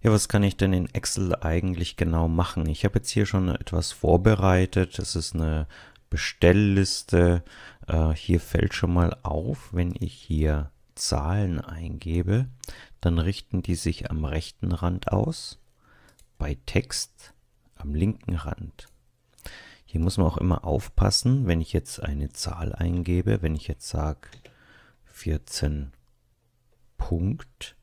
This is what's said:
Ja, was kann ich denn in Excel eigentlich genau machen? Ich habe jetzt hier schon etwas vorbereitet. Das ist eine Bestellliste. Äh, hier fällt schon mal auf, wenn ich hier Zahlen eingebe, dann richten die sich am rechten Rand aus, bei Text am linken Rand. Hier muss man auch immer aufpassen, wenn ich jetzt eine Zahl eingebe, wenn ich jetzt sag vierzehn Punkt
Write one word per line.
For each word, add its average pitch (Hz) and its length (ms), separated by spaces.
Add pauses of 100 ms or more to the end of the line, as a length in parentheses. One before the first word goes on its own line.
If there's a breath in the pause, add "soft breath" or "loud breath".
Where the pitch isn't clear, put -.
Ja, 117 120
was - 160
kann 104 120
ich 101 140
denn 95 160
in 90 240
Excel 95 400
eigentlich 87 600
genau 82 320
machen? 85 400
Ich 78 160
habe 101 140
jetzt - 100
hier 107 160
schon 92 240
etwas - 420
vorbereitet. 92 1040
Das - 200
ist - 180
eine 78 320 (420 loud breath)
Bestellliste. 90 1300 (440 loud breath)
Äh, 80 240
hier 85 280
fällt - 340
schon 87 200
mal 85 300
auf, 82 500
wenn 87 260
ich - 140
hier 76 580 (240)
Zahlen 85 640
eingebe, 85 880 (540 loud breath)
dann 85 180
richten 90 420
die 87 140
sich - 340
am 78 140
rechten 80 480
Rand 87 400
aus, - 480 (760 soft breath)
bei 71 280
Text - 680 (420)
am 71 180
linken 87 420
Rand. - 520 (960 loud breath)
Hier - 160
muss 85 160
man 95 120
auch 90 100
immer 87 260
aufpassen, 120 840
wenn 82 120
ich - 140
jetzt - 280
eine 71 280
Zahl - 440
eingebe, 90 680
wenn 78 140
ich - 120
jetzt - 220
sag - 420 (760 loud breath)
vierzehn 73 840 (1040)
Punkt - 840